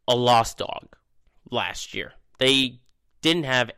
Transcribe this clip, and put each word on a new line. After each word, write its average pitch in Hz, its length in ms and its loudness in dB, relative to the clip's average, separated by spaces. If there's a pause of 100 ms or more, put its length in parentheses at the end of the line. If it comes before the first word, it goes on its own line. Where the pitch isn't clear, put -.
a 123 80 2
lost 120 440 2
dog - 360 -12 (560)
last 101 440 -8
year. - 180 -10 (260)
They 131 420 0 (400)
didn't 165 240 0
have 127 340 0